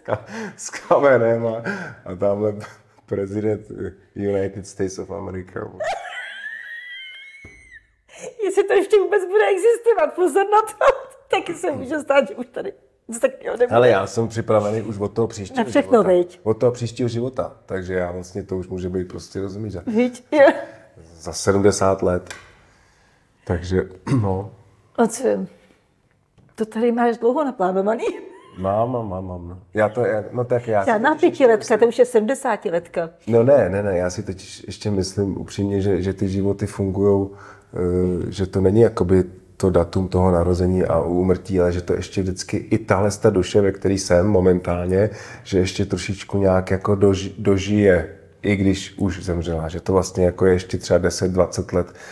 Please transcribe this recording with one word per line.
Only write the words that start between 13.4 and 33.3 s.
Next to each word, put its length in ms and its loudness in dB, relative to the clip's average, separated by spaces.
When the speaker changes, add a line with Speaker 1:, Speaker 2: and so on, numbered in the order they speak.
Speaker 2:
nebude. 160 2
Speaker 1:
Hele, 160 6
já 180 2
jsem 200 -4
připravený 540 0
už 180 -8
od 140 -2
toho 140 0
příštího 360 -6
Speaker 2:
Na 60 -4
všechno, 220 0
Speaker 1:
života. 180 4
Speaker 2:
viď? 340 2
Speaker 1:
Od 100 0
toho 180 2
příštího 380 -6
života. 460 -6
Takže 280 -8
já 180 -2
vlastně 320 -10
to 140 -6
už 100 -8
může 220 -6
být 180 -4
prostě, 340 -12
rozumíš, 320 -8
za, 140 -10
Speaker 2:
Viď? 440 -2
Jo. 160 6
Speaker 1:
za 140 -10
sedmdesát 680 2
let. 280 0
Takže, 440 -2
<clears throat> 200 0
no. 300 -2
Speaker 2:
A 120 4
co? 160 -8
To 100 -4
tady 260 0
máš 260 0
dlouho 280 0
naplánovaný? 580 -2
Speaker 1:
Mám, 320 0
mám, 180 -6
mám, 180 -8
mám, 220 -12
no. 100 -16
Já 160 2
to, 160 0
já, 260 0
no 120 -4
tak 240 -2
já 160 2
si 60 0
Speaker 2:
Žádná 200 2
Speaker 1:
totiž 140 0
ještě 140 2
Speaker 2:
pětiletka, 200 6
Speaker 1:
myslím 60 2
Speaker 2:
to 80 6
už 120 0
je 60 6
sedmdesátiletka. 1040 -2
Speaker 1:
No 160 4